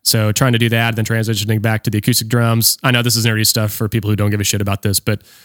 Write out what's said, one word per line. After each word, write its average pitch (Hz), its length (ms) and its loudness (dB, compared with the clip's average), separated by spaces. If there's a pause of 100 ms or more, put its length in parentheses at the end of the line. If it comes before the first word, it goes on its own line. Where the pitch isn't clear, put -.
So 107 280 2
trying 127 200 2
to 113 60 2
do 117 100 2
that, 113 260 0
then 110 120 -2
transitioning 110 560 -2
back 110 220 0
to 117 60 0
the 107 80 0
acoustic 113 300 0
drums. 117 540 2
I 135 80 2
know 120 120 4
this 120 140 0
is 113 80 0
nerdy 110 220 2
stuff 107 260 0
for 110 160 -4
people 107 220 -2
who 107 60 2
don't 104 140 0
give 104 100 -2
a 98 40 -2
shit 101 160 -2
about 101 220 -2
this, 101 180 -2
but, 107 220 -4 (220)